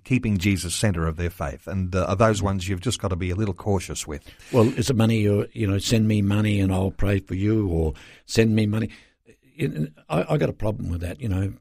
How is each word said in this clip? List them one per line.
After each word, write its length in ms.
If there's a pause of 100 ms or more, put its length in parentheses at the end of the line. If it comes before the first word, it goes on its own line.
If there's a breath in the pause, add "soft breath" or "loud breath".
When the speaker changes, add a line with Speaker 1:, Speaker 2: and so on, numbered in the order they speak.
Speaker 1:
keeping 320
Jesus 380
centre 320
of 100
their 140
faith. 360
And, 300
uh, 80
are 120
those 260
ones 260
you've 140
just 180
got 80
to 80
be 140
a 60
little 180
cautious 520
with. 220 (240 loud breath)
Speaker 2:
Well, 160
is 220
it 60
money, 240
you, 320
you 140
know, 120
send 300
me 120
money 400
and 140
I'll 160
pray 300
for 160
you, 320
or 260 (320 loud breath)
send 280
me 120
money. 240 (680 loud breath)
It, 380 (160)
I, 240
I 20
got 140
a 40
problem 360
with 100
that, 220
you 80
know, 300